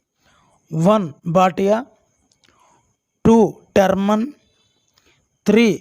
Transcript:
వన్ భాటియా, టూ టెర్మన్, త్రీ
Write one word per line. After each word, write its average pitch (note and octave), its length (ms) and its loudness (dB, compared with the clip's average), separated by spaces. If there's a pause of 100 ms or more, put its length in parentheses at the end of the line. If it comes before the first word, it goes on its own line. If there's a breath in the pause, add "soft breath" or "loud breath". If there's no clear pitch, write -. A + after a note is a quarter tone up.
(720)
వన్ E3+ 400 0 (140)
భాటియా, G3 580 -2 (1400)
టూ A3+ 360 2 (160)
టెర్మన్, G3+ 560 -2 (1120)
త్రీ A3+ 200 2 (140)